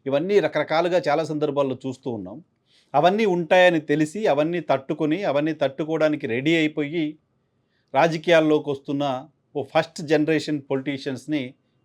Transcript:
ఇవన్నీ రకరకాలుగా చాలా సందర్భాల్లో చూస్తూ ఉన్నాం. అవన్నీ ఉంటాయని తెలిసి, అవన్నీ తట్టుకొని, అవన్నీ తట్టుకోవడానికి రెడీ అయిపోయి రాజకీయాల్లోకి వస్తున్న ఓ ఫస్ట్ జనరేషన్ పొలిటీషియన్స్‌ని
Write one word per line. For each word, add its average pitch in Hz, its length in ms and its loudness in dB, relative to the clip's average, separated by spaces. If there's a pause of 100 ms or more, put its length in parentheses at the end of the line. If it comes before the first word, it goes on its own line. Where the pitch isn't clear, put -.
ఇవన్నీ 156 320 0
రకరకాలుగా 170 600 0
చాలా 156 260 0
సందర్భాల్లో 143 540 -2
చూస్తూ 131 320 -10
ఉన్నాం. 104 280 -10 (560)
అవన్నీ 185 320 4
ఉంటాయని 175 540 4
తెలిసి, 151 460 -2
అవన్నీ 160 340 0
తట్టుకొని, 151 640 -2
అవన్నీ 151 300 0
తట్టుకోవడానికి 151 720 -2
రెడీ 135 280 0
అయిపోయి 156 500 -2 (920)
రాజకీయాల్లోకి 156 760 4
వస్తున్న 139 340 -4 (500)
ఓ 143 100 -6
ఫస్ట్ - 380 -2
జనరేషన్ 151 600 0
పొలిటీషియన్స్‌ని 139 800 -6 (420)